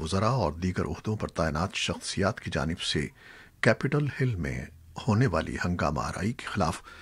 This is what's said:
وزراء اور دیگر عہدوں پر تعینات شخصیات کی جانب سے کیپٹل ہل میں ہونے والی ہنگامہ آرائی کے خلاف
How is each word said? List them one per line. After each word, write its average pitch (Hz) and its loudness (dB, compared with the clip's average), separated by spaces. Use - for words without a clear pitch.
وزراء 98 2
اور 95 2
دیگر 92 0
عہدوں 107 -2
پر 76 -2
تعینات 80 0
شخصیات - -2
کی - -8
جانب 78 0
سے - 0
کیپٹل 143 2
ہل 127 2
میں 67 -4
ہونے 113 6
والی 78 0
ہنگامہ 82 2
آرائی 82 -2
کے - -12
خلاف - 0